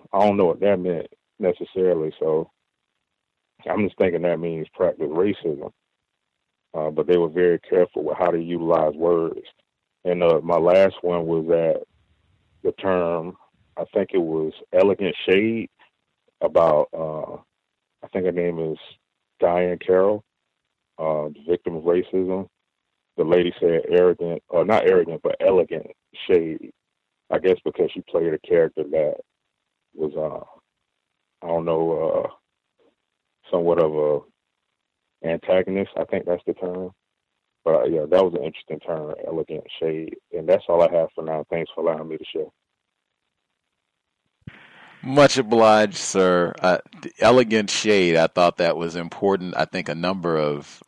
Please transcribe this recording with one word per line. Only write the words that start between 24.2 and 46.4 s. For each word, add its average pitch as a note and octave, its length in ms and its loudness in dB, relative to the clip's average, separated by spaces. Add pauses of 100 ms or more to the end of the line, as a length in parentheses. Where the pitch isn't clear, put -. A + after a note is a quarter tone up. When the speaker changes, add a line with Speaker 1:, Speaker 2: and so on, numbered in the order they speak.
Speaker 1:
or E2+ 160 0
not G#2 220 2
arrogant, E2+ 360 2
but D#2 180 -2
elegant F2 500 0 (380)
shade. - 440 0 (580)
I F2 80 0
guess F#2 260 2
because D#2 280 -2
she F2+ 100 -12
played E2 320 -2
a D2+ 60 -4
character E2 440 0
that D2 320 -2 (800)
was, D2+ 200 -6
uh, D#2 300 -8 (960)
I F2 60 -14
don't E2 160 -2
know, E2 280 0
uh, D#2+ 360 -2 (1200)
somewhat E2+ 280 2
of D#2 180 2
a D2+ 240 0 (1080)
antagonist. F#2 720 -2
I E2 80 -4
think F#2+ 220 -6
that's F2 200 -4
the F2 60 -2
term. F#2 400 -8 (720)
But, D#2+ 100 2
uh, C#2 100 2
yeah, D#2 200 -2
that F2 200 4
was F2 100 0
an C#2 100 -4
interesting D#2+ 360 -10
term, D#2 340 -8 (120)
elegant D#2+ 380 -8 (160)
shade. D#2+ 340 -6 (180)
And E2 140 -8
that's F#2+ 220 2
all E2+ 140 4
I E2 100 4
have E2 220 0
for E2 100 -8
now. D#2+ 260 -6
Thanks E2 240 -4
for D#2+ 60 -10
allowing D#2+ 280 -4
me D#2 100 -10
to D#2 60 -16
share. D#2+ 220 -8 (2500)
Speaker 2:
Much C3+ 360 4
obliged, A2 580 6
sir. F2+ 640 2